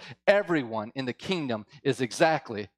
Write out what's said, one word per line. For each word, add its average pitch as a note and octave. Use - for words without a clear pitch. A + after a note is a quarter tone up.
Everyone C#3
in C3
the A#2+
kingdom C3
is C3
exactly B2+